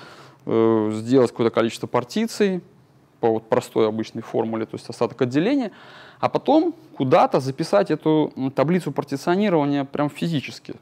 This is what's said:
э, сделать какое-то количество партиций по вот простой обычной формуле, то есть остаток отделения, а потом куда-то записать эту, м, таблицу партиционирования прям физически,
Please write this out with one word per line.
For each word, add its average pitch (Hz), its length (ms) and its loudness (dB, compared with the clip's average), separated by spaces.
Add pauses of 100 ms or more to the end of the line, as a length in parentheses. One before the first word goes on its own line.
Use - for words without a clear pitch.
(440)
э, 113 480 2
сделать 117 380 2
какое-то 113 240 -2
количество 113 320 -2
партиций 196 760 -2 (600)
по 113 100 2
вот 113 180 -4
простой 120 400 0
обычной 110 320 -6
формуле, 113 460 -4
то - 80 -14
есть - 160 -14
остаток 117 320 -2
отделения, 175 500 0 (480)
а - 80 -2
потом 311 460 2 (240)
куда-то 165 420 4
записать 165 500 0
эту, 156 460 0
м, 131 140 -2
таблицу 151 420 0
партиционирования 147 920 0
прям 147 260 -4
физически, - 720 -6